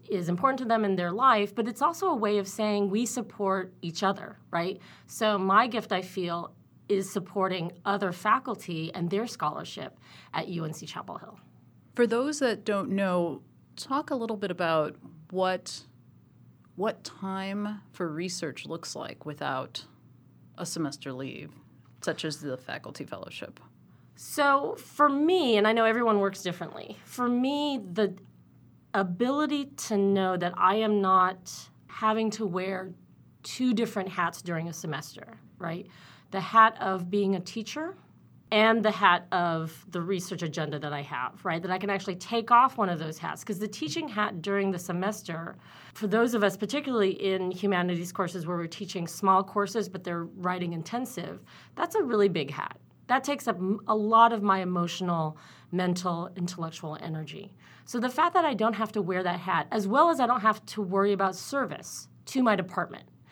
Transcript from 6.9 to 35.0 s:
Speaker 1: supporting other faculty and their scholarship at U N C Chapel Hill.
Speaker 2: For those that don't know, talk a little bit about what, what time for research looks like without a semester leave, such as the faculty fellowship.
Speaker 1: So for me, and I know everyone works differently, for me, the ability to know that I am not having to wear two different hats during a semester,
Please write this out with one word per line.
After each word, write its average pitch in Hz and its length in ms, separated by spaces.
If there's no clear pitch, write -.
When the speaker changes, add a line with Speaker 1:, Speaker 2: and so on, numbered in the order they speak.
Speaker 1:
supporting 185 600
other 202 300
faculty 202 800
and 175 160
their 208 180
scholarship - 720
at 160 140
U 170 160
N 156 80
C 156 140
Chapel - 320
Hill. - 200
Speaker 2:
For 240 120
those 269 320
that 240 240
don't 202 280
know, 180 500
talk 285 340
a 294 60
little 226 220
bit 196 140
about 160 440
what, 185 500
what 208 260
time 196 800
for 180 160
research 160 580
looks 160 300
like - 300
without 139 580
a 175 60
semester 143 480
leave, 131 380
such - 240
as 151 120
the 135 200
faculty - 480
fellowship. - 540
Speaker 1:
So 285 640
for - 300
me, 294 480
and 208 120
I 220 40
know 226 140
everyone 226 340
works 196 220
differently, 175 640
for 247 240
me, 269 500
the 190 220
ability 269 720
to - 320
know 196 380
that 180 220
I 190 200
am 214 220
not 185 540
having 220 460
to 214 160
wear 185 420
two 254 280
different 202 380
hats 175 320
during 170 260
a 165 60
semester, - 640